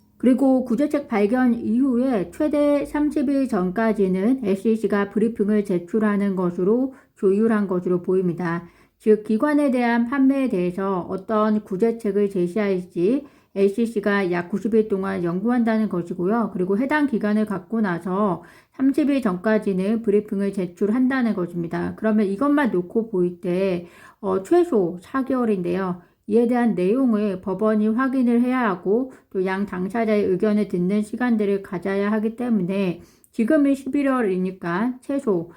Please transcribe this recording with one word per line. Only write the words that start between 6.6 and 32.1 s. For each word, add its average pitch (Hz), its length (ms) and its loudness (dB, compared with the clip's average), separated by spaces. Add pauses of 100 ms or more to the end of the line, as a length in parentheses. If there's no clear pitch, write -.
조율한 208 520 2
것으로 180 360 -2
보입니다. 175 640 -2 (300)
즉, 208 260 2
기관에 294 460 2
대한 233 400 2
판매에 269 400 2
대해서 180 580 -2
어떤 214 560 0
구제책을 208 640 0
제시할지 190 960 0 (300)
에스이씨가 202 760 0
약 175 200 -4
구십 208 240 -2
일 220 140 4
동안 190 360 -2
연구한다는 220 640 0
것이고요. 185 640 -2
그리고 185 240 -2
해당 277 300 0
기간을 214 400 0
갖고 220 340 -6
나서 185 640 -2 (300)
삼십 269 360 0
일 277 140 0
전까지는 208 800 0
브리핑을 202 500 0
제출한다는 220 800 0
것입니다. 175 640 -4
그러면 214 300 2
이것만 277 460 0
놓고 202 360 -2
볼 180 320 -2
때, 180 460 -2 (340)
어, 190 220 -2
최소 233 580 2
사 269 240 -6
개월인데요. 190 800 -2 (240)
이에 226 200 2
대한 240 300 0
내용을 208 640 0
법원이 214 480 0
확인을 240 520 2
해야 247 200 0
하고, 220 520 -2 (180)
또 185 140 -2
양 190 220 -4
당사자의 208 600 -2
의견을 208 420 0
듣는 190 340 0
시간들을 208 640 0
가져야 196 480 -2